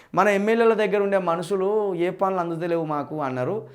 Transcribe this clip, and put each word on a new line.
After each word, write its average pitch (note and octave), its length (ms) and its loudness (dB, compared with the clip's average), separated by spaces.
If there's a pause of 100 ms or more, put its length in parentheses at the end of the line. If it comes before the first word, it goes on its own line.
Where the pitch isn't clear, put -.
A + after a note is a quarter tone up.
(140)
"మన F#3+ 140 4
ఎమ్మెల్యేల A3 460 4
దగ్గర G3+ 220 0
ఉండే G3 220 2
మనుషులు F#3+ 760 -2
ఏ E3+ 160 0
పనులు F#3+ 300 0
అందుతలేవు E3+ 440 -2
మాకు" D3+ 380 -4
అన్నారు. C3 520 -4